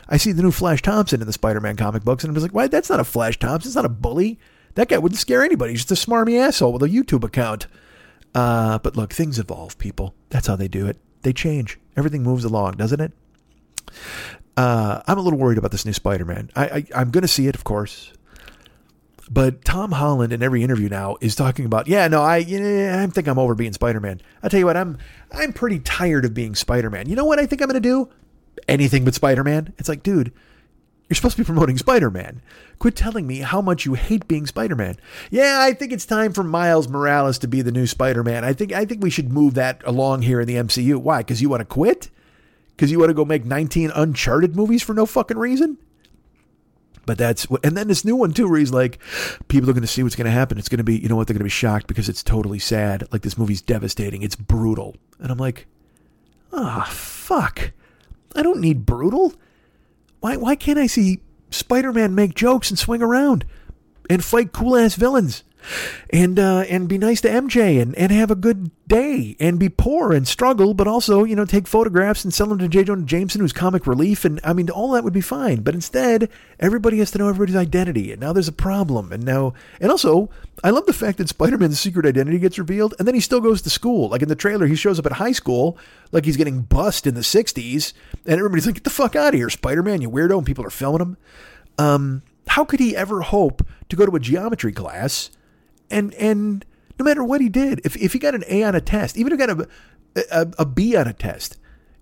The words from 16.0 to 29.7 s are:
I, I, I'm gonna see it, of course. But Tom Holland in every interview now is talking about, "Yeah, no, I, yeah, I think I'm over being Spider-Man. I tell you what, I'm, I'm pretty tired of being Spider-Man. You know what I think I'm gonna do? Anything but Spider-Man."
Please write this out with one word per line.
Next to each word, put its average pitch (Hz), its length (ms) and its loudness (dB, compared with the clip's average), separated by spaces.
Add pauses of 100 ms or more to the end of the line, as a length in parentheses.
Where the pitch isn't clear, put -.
I, 135 100 0
I, 147 200 -6 (100)
I'm 123 160 0
gonna 180 160 2
see - 180 0
it, 135 80 0
of - 100 -10
course. - 480 -6 (1160)
But 131 340 0
Tom 190 280 -2
Holland 135 420 0
in 117 80 -4
every 123 220 2
interview 113 260 0
now 98 320 -6
is 110 140 -2
talking 131 280 0
about, 113 240 0
"Yeah, 185 200 4
no, 156 160 2
I, 165 140 4
yeah, 196 680 -2
I - 20 0
think 175 220 -2
I'm 131 100 0
over 127 160 2
being 113 200 -4
Spider-Man. 104 460 -4 (220)
I 208 80 -4
tell 196 100 4
you 180 60 4
what, 170 100 2
I'm, 175 220 -4 (340)
I'm 294 220 -4
pretty 220 240 -2
tired 151 480 0
of 113 80 -2
being 110 220 -6
Spider-Man. 110 520 -4
You 180 80 -4
know 269 80 -2
what 302 140 2
I 285 80 0
think 277 160 -4
I'm 269 60 -2
gonna 262 120 0
do? 247 300 0 (580)
Anything 135 380 2
but 127 80 2
Spider-Man." 143 640 0